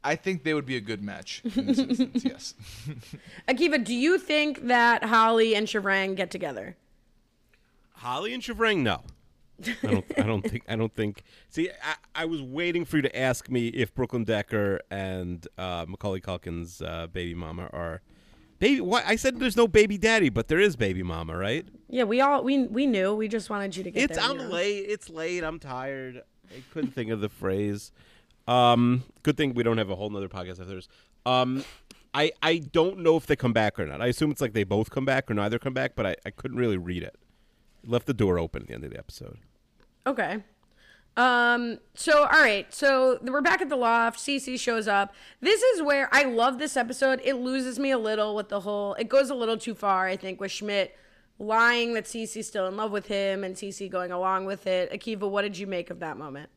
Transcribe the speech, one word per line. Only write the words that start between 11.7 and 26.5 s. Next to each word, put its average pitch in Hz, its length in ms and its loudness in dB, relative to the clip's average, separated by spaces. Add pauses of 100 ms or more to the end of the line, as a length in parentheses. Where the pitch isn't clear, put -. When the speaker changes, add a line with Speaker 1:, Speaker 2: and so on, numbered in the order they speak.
Speaker 3:
I, 151 120 -4 (180)
I 165 120 -4
was 165 180 -4
waiting 165 420 -2
for 160 120 0
you 147 40 4
to 131 180 -2
ask 131 300 -2
me 120 200 0
if 127 240 -2
Brooklyn 123 300 -2
Decker 104 560 0 (120)
and, 92 560 -6 (100)
uh, 87 300 -6
Macaulay 95 340 -6
Culkin's, 85 600 -8
uh, 82 260 -8
baby 87 260 -6
mama 85 400 -8
are 85 280 -6 (580)
baby. 262 220 4
What? 208 260 2
I 220 80 4
said 247 240 0
there's 226 180 0
no 233 100 8
baby 208 300 6
daddy, 214 320 4
but 113 180 0
there 160 120 2
is 196 160 6
baby 95 260 0
mama, 82 340 -4
right? 110 300 -2 (240)
Speaker 2:
Yeah, 247 140 0
we 226 180 2
all, 277 220 4
we, 269 240 2
we 254 180 0
knew. 202 300 2
We 220 120 -2
just 214 220 -4
wanted 196 260 -4
you 185 100 -8
to 180 60 -8
get 262 200 2
Speaker 3:
It's, - 80 -4
Speaker 2:
there, 226 100 0
Speaker 3:
I'm 269 80 -4
Speaker 2:
you 269 60 -10
know? 233 100 -8
Speaker 3:
late. 196 360 -2
It's 208 200 -6
late. 170 340 -6
I'm 160 160 -6
tired. 131 640 -8 (300)